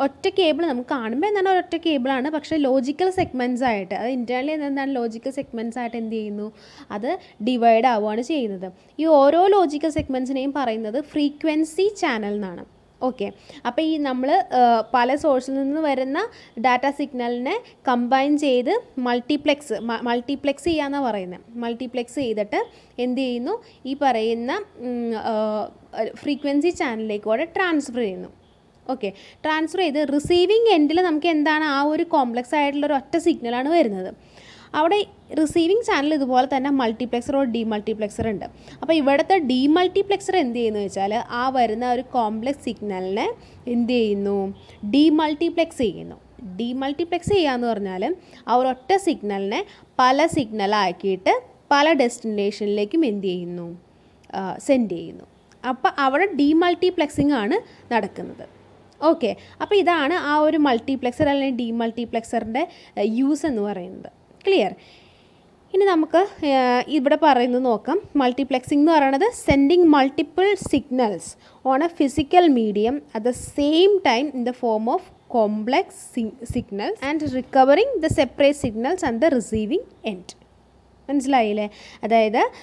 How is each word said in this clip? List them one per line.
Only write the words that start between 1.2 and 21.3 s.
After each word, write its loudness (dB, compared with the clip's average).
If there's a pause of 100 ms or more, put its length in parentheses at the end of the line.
എന്താണ് 0
ഒരൊറ്റ 0
കേബിളാണ്, -2
പക്ഷേ -4
logical 0
segments -2
ആയിട്ട്, -2
അത് -4
internally -4
എന്താണ് -4
logical -6
segments -8
ആയിട്ട് -6
എന്ത് -6
ചെയ്യുന്നു? -8 (380)
അത് -6 (300)
divide 4
ആവുകയാണ് 0
ചെയ്യുന്നത്. -4 (260)
ഈ -2
ഓരോ 6
logical 2
സെഗ്മെന്റ്സിനെയും -4
പറയുന്നത് -4
frequency 0
channel -2
എന്നാണ്. -8 (380)
ഓക്കെ, -4 (340)
അപ്പോൾ -2
ഈ 0
നമ്മൾ, -2
ഏഹ്, 4 (120)
പല 2
സോഴ്സിൽ 0
നിന്ന് -2
വരുന്ന -2 (320)
ഡാറ്റ 2
സിഗ്നലിനെ -4 (280)
combine 2
ചെയ്ത് 2 (180)
multiplex, -2
മ-, -6
multiplex -4
ചെയ്യാന്നാണ് -2
പറയുന്നത്. -6